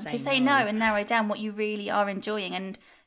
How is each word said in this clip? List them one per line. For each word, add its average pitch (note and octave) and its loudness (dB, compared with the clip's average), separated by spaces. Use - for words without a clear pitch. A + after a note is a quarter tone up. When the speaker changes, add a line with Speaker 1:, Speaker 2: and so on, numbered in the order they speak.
Speaker 1:
say A#3+ -4
Speaker 2:
say C4+ 0
Speaker 1:
no. C4+ 4
Speaker 2:
no A3+ 2
and G#3+ 0
narrow G#3+ 2
down A3 2
what G#3 -2
you G#3+ -4
really G#3 -4
are G3+ 2
enjoying G3 -4
and F#3+ -6